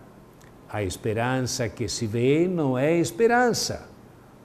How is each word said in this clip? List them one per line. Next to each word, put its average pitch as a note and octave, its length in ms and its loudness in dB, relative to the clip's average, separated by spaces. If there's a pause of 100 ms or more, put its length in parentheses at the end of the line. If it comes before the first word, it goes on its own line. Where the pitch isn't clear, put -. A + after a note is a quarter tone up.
(680)
a G#2+ 140 -4
esperança A#2 840 -2
que G#2+ 180 -6
se A2+ 200 -4
vê C3+ 400 2
não D3 300 0
é D3+ 200 2
esperança, A#3 920 2 (560)